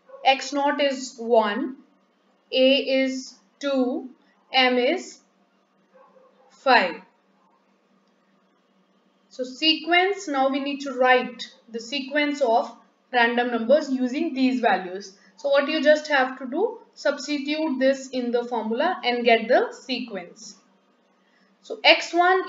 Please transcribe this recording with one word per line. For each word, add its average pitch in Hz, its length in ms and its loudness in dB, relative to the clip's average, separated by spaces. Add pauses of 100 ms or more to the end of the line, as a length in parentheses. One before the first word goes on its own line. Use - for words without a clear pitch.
(240)
X 269 300 2
naught 285 260 0
is 269 380 -2
one, 226 600 0 (760)
A 262 240 4
is 262 580 -2 (240)
two, 269 520 -2 (420)
M 254 260 2
is 302 420 -2 (1300)
five. 202 460 2 (2250)
So - 140 -10
sequence, 320 840 0
now 277 220 0
we 277 100 -2
need 277 220 -6
to 277 120 -8
write 247 500 2 (260)
the 226 100 -12
sequence 285 600 -4
of 247 300 0 (420)
random 240 380 2
numbers 262 400 2
using 262 420 -2
these 254 260 0
values. 190 560 -2 (220)
So 285 120 -4
what 277 180 4
you 311 140 -2
just 302 260 4
have 262 320 0
to 277 60 -10
do, 330 340 -4 (140)
substitute 294 840 -4
this 269 300 0
in 240 220 -4
the 240 120 0
formula 240 600 -2
and 240 200 -2
get 226 240 4
the 359 240 2
sequence. - 840 -12 (1080)
So - 220 -14
X 320 300 4
one 359 360 2